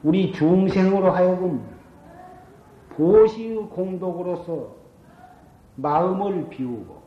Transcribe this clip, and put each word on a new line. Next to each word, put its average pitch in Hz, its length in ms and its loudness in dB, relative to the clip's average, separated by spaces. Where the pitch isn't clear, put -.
우리 170 280 2
중생으로 190 800 2
하여금 180 520 0
보시의 220 680 4
공덕으로서 180 1040 -6
마음을 180 760 -2
비우고 120 580 -10